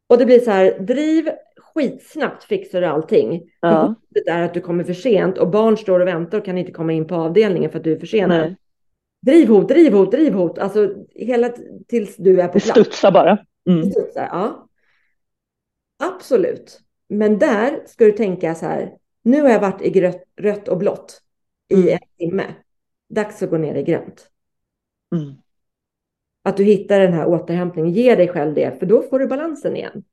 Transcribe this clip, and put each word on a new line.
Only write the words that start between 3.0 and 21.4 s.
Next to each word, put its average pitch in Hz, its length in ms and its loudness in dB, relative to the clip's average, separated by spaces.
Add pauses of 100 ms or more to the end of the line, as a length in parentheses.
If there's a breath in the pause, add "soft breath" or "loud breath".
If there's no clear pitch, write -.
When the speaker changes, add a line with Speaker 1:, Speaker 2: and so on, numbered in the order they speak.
Speaker 2:
Ja. 170 100 0
Speaker 1:
För 160 160 4
hotet - 400 -6
är 170 140 -2
att 170 120 -4
du 175 80 -6
kommer 170 220 -4
för 175 100 -6
sent 185 440 0
och 185 120 0
barn 214 280 2
står 190 220 0
och 180 80 2
väntar 170 300 -4
och - 80 -8
kan 180 120 -6
inte 180 140 -8
komma 165 220 -6
in 160 140 -4
på 175 80 -6
avdelningen 165 560 0
för 165 60 -10
att 156 60 -8
du 160 100 -2
är 156 60 -4
försenad. 180 400 0
Speaker 2:
Nej. 160 160 -4 (680)
Speaker 1:
Driv 269 260 6
hot, 202 220 4
driv 285 240 6
hot, 190 180 4
driv 277 220 2
hot. 175 240 -2
Alltså, 196 360 -2 (160)
hela 240 400 -4
t-, 233 120 -14 (260)
tills 220 300 -4
du 180 240 4
är 175 60 0
på 175 60 -6
Speaker 2:
Det 202 100 2
Speaker 1:
plats. 226 60 -4
Speaker 2:
studsar 214 420 4
bara. 175 260 4 (320)
Mm. 170 120 2
Speaker 1:
Det 190 100 -2
studsar, - 300 -4 (100)
ja. 202 360 -8 (1400)
Absolut. - 800 -4 (280)
Men 214 300 0
där 247 460 0
ska - 200 0
du 214 60 6
tänka 175 440 -4
så 175 100 -10
här, 160 280 -8 (300)
"Nu 277 180 2
har 277 80 4
jag 214 100 4
varit 190 220 -4
i - 80 -4
grött, 175 340 -2 (140)
rött 202 300 -6
och 180 100 -2
blått - 440 -8 (480)